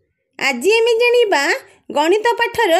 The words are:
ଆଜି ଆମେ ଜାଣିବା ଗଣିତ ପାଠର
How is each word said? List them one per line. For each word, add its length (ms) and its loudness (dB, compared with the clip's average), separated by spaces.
ଆଜି 340 -2
ଆମେ 220 2
ଜାଣିବା 480 2
ଗଣିତ 420 0
ପାଠର 480 0